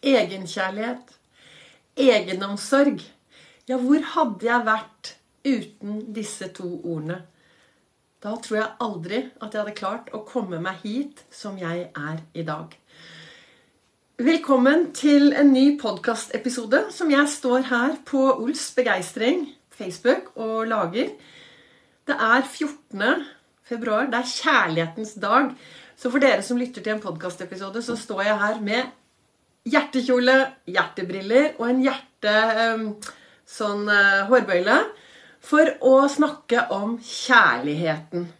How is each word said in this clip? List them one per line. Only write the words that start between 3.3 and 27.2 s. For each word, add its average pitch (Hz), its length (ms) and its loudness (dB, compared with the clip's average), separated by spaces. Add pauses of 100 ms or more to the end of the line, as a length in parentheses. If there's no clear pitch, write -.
Ja, 254 140 -2
hvor 277 220 4 (120)
hadde 220 320 -2
jeg 233 200 2
vært - 460 -6 (340)
uten 214 560 -6 (120)
disse 208 400 -10
to 180 220 -10
ordene? 165 480 -8 (1000)
Da 214 200 -8
tror 214 160 -4
jeg 220 240 -4
aldri 196 360 -6 (240)
at 214 120 -14
jeg 214 60 -4
hadde 208 180 -6
klart 214 360 -8
å 214 120 -10
komme 180 360 -6
meg 185 220 -6
hit 254 400 -8 (100)
som 202 240 -12
jeg 175 320 -6
er 156 300 -8 (140)
i 165 120 -8
dag. 156 240 -10 (1500)
Velkommen 277 680 4 (100)
til 285 400 6
en 285 160 8
ny 269 280 6
podcastepisode 233 1120 -2
som 339 180 -2
jeg 285 160 4
står 254 400 0
her 254 280 0 (120)
på 269 220 2
Ols 247 480 -2
Begeistring, 226 640 0 (320)
Facebook, 233 640 -2
og 220 320 -4
lager. 214 400 -2 (960)
Det 285 80 -2
er 233 320 2
fjortende 247 640 -4 (560)
februar, 233 400 -2
det 240 160 -2
er 254 80 -8
kjærlighetens 196 920 -2
dag. 240 300 2 (480)
Så 247 140 -6
for 269 100 2
dere 208 240 4
som 247 140 -2
lytter 247 240 -8
til 214 100 -2
en 214 80 -8
podcastepisode, 185 800 -10